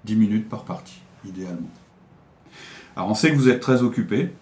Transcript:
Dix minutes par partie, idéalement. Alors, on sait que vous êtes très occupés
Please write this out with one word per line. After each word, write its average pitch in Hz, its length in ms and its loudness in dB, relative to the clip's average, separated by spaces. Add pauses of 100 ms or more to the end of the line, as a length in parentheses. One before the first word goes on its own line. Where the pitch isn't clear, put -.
Dix 107 120 -4
minutes 107 320 2
par - 140 -10
partie, - 380 -14 (260)
idéalement. 90 420 -10 (1300)
Alors, 95 140 -4
on 110 40 2
sait 156 180 2
que 147 40 2
vous 127 120 6
êtes 123 120 4
très 127 220 2
occupés 117 600 0